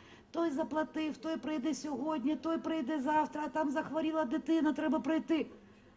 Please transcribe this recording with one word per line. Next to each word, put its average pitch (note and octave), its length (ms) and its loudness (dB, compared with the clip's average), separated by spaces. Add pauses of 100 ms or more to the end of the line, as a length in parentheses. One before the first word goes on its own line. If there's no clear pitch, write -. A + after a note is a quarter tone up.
(300)
«Той E4+ 200 2
заплатив, D#4 640 -2
той D#4+ 200 -4
прийде D#4 380 -2
сьогодні, D4+ 640 -2
той E4 220 -2
прийде D#4+ 420 -2
завтра, D4+ 440 2
а D4 40 -4
там D#4 220 0
захворіла D#4 540 0
дитина, D#4 480 2
треба D#4 280 2
прийти». D#4+ 460 2 (500)